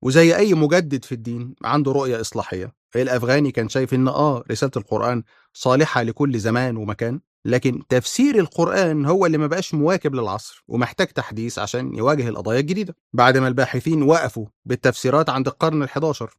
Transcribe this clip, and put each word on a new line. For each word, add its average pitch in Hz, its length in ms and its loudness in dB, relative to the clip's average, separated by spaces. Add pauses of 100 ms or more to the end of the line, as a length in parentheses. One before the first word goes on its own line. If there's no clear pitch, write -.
وزي 165 340 4
أي 202 180 2
مجدد 151 500 0
في - 80 -12
الدين 120 420 -10 (100)
عنده 135 280 0
رؤية 131 280 -2
إصلاحية، 98 520 -8 (240)
الأفغاني 127 540 0
كان 113 180 -4
شايف 131 260 -2
إن 131 140 2
آه، 139 420 0
رسالة 131 260 -2
القرآن 113 460 -2 (300)
صالحة 135 500 2
لكل 120 360 -2
زمان 117 380 0
ومكان، 110 440 -6 (240)
لكن 123 440 0
تفسير 226 500 2
القرآن 160 680 0
هو 180 200 4
اللي 156 120 2
ما 151 80 0
بقاش 165 280 -4
مواكب 151 400 0
للعصر 107 540 -6
ومحتاج 127 380 0
تحديث 117 520 -8
عشان 123 360 -6
يواجه 123 340 0
القضايا 110 320 -2
الجديدة. 180 360 -4 (160)
بعد 127 240 6
ما 131 120 2
الباحثين 131 540 0
وقفوا 135 440 2 (180)
بالتفسيرات 127 640 0
عند 131 180 -2
القرن 156 340 0
الحداشر 139 560 -4